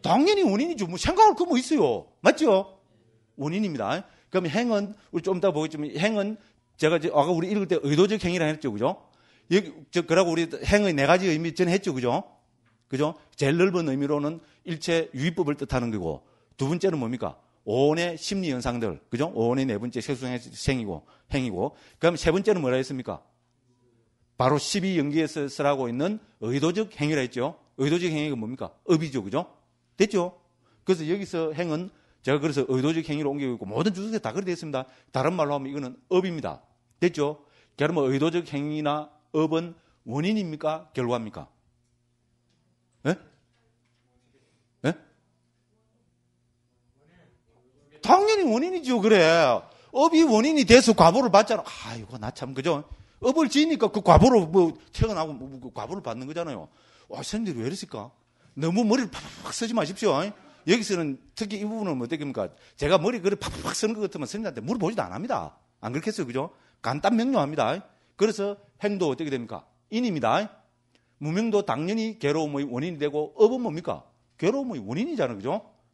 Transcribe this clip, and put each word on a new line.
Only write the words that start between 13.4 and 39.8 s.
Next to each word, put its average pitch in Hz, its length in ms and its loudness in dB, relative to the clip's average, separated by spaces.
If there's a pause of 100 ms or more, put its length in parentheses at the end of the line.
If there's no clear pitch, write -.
넓은 175 320 2
의미로는 147 500 -2 (240)
일체 165 500 -2
유의법을 147 420 -2
뜻하는 127 360 -4
거고, 82 340 -4 (320)
두 135 100 -2
번째는 170 320 0
뭡니까? 117 400 -6 (240)
오온의 160 540 0
심리 185 340 -4
현상들. 120 580 -4
그죠? 147 240 -2
오온의 123 320 0
네 110 120 -2
번째 120 240 -6
세수생이고, 123 1040 -6 (280)
행위고. 123 420 -4 (180)
그다음에 165 240 0
세 165 140 2
번째는 190 300 2
뭐라 127 160 0
했습니까? 127 460 -6 (1120)
바로 131 200 4
십이 185 400 -2
연기에서 147 500 -2
쓰라고 139 420 0
있는 165 300 -4 (200)
의도적 156 600 -2
행위라 147 220 0
했죠. 127 380 -4 (180)
의도적 165 320 0
행위가 151 260 -2
뭡니까? 110 380 -10 (120)
업이죠. 151 380 0
그죠? 123 320 -6 (420)
됐죠? 185 420 0 (440)
그래서 160 240 0
여기서 165 460 -4
행은 165 380 -6 (320)
제가 139 160 0
그래서 139 280 0
의도적 151 400 0
행위로 147 220 -2
옮기고 139 260 -4
있고, 104 100 -12
모든 139 280 -2
주석에 208 260 -6
다 113 120 -6
그렇게 185 140 -6
되어 180 80 -4
있습니다. 139 320 -6 (260)
다른 135 220 0
말로 147 220 0
하면 135 140 -6
이거는 139 280 -8 (120)
업입니다. 170 520 -2 (380)
됐죠? 151 460 0 (320)
그러면 147 340 2
의도적 160 400 0
행위나 151 600 -4 (200)
업은 160 420 0 (320)